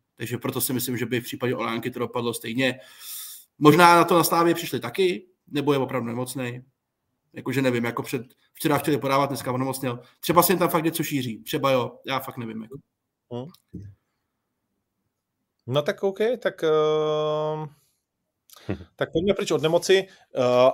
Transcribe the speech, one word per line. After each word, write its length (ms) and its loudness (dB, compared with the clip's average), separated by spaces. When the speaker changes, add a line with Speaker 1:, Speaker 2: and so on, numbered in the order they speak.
Speaker 1:
Takže 220 -8
proto 220 -6
si 120 -4
myslím, 240 -4
že 100 -4
by 140 -2
v 40 -16
případě 320 -4
Olánky 340 -6
to 80 -12
dopadlo 360 -4
stejně. 460 -4
Možná 380 8
na 80 6
to 120 2
na 80 6
Slávě 300 2
přišli 260 -6
taky, 460 -2
nebo 240 -2
je 60 2
opravdu 300 -2
nemocnej. 540 -8
Jakože 300 -2
nevím, 220 2
jako 180 -4
před, 200 -6
včera 240 0
chtěli 200 0
podávat, 280 2
dneska 260 -6
onemocněl. 480 -4
Třeba 220 4
se 100 4
jim 60 2
tam 100 2
fakt 160 0
něco 180 -2
šíří. 400 -6
Třeba 280 -2
jo, 360 0
já 140 -4
fakt 160 -14
nevím, 260 -10
jako. 140 -18
Speaker 2:
Hmm. 140 -10
No 160 0
tak 200 -4
OK, 160 -2
tak, 220 -4
ehm, 1040 0
Speaker 3:
<laughs> 200 -8
Speaker 2:
tak 160 -6
pojďme 220 0
pryč 160 -4
od 120 0
nemoci, 440 2
eh, 60 -2